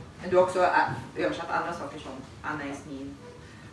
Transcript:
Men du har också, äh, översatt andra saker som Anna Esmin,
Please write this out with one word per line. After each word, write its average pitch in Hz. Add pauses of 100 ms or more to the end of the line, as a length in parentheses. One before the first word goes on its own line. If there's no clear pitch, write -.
(220)
Men 180
du 180
har 180
också, 180
äh, -
översatt -
andra 170
saker -
som 147 (300)
Anna 147
Esmin, 139 (560)